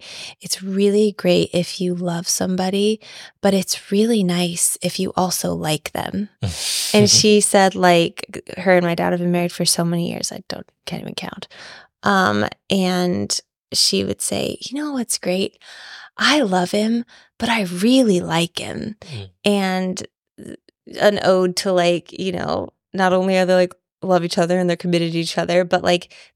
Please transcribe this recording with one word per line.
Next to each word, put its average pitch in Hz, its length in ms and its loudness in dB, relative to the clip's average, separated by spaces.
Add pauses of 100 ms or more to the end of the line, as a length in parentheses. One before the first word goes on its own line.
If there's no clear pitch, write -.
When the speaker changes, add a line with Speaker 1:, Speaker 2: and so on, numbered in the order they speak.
(420)
Speaker 1:
"It's - 200 -8
really 202 520 2
great 180 400 2
if - 280 -4
you 180 140 -2
love 175 320 -4
somebody, 190 720 0 (420)
but 196 120 4
it's - 380 -4
really 220 320 4
nice 175 580 0
if - 180 -4
you 185 160 -2
also 180 380 0
like 160 380 -4
them." 196 380 -6 (120)
Speaker 2:
<laughs> 101 80 -2 (440)
Speaker 1:
And 208 160 6
she 214 320 6
said, 196 340 4
like, 175 580 2
g-, - 280 -12
her 185 160 4
and 175 80 4
my 170 100 0
dad 175 160 0
have 180 80 0
been 175 120 0
married 175 200 0
for - 140 -4
so - 180 0
many 170 260 -2
years, - 220 -8
I - 160 -14
don't, - 180 -12 (200)
can't - 160 -10
even - 140 -12
count. - 340 -12 (520)
Um, 190 460 0 (220)
and 185 680 0 (360)
she - 320 0
would - 160 -6
say, - 400 -4
"You 247 200 -10
know 294 120 -6
what's 247 240 -4
great? 185 400 -4 (600)
I 254 240 2
love 185 300 0
him, 226 320 0 (360)
but 226 100 -2
I 233 140 -2
really 196 580 4
like 170 380 -2
him." - 420 -10
Speaker 2:
Mm. 107 280 -14 (140)
Speaker 1:
And, 185 640 0 (320)
uh, - 140 -16 (480)
an 208 220 4
ode 185 340 2
to, 196 160 -2
like, 175 440 0
you 185 140 -4
know, - 380 -4 (240)
not 185 180 2
only 185 260 2
are 185 80 4
they, 185 100 4
like, 180 180 2 (280)
love 180 220 2
each 170 140 -4
other 180 200 2
and 180 120 2
they're 170 80 0
committed 170 340 0
to 165 80 -4
each 165 180 -4
other, 175 280 2
but, 175 180 0
like, 175 300 -2 (220)